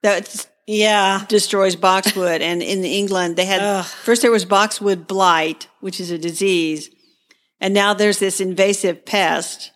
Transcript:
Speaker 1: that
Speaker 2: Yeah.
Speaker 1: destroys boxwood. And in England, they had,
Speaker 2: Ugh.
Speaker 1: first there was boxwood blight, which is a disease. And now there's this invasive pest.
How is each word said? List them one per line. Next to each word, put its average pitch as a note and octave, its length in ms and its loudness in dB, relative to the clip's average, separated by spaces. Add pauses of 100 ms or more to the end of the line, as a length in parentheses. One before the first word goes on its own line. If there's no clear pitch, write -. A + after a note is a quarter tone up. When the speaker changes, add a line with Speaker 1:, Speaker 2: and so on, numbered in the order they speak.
Speaker 1:
that G3+ 440 -4 (180)
Speaker 2:
Yeah. G#3 600 2
Speaker 1:
destroys G3 480 2
boxwood. F#3 680 0
And E3+ 220 -2
in F#3+ 220 -4
England, F#3 500 -2
they F3+ 80 0
had, F#3+ 180 0
Speaker 2:
Ugh. G3 240 -2
Speaker 1:
first - 360 0
there A#3+ 100 4
was G#3+ 140 2
boxwood G3 600 0
blight, E3+ 640 0 (140)
which F#3+ 180 -10
is F3 120 -8
a E3+ 60 -6
disease. E3 720 -2 (720)
And F#3+ 140 -2
now G3+ 200 4
there's G#3 260 2
this F#3+ 200 -2
invasive F#3+ 680 0
pest. E3 680 -2